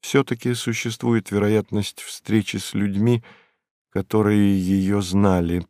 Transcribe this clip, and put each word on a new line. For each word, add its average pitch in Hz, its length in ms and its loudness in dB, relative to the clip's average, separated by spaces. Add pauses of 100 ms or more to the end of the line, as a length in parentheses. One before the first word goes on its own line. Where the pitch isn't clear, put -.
всё-таки 127 540 -2
существует 117 760 -2
вероятность 104 720 0
встречи - 560 -2
с - 160 -10
людьми, 104 480 0 (680)
которые 101 720 2
её 98 400 0
знали. 90 680 2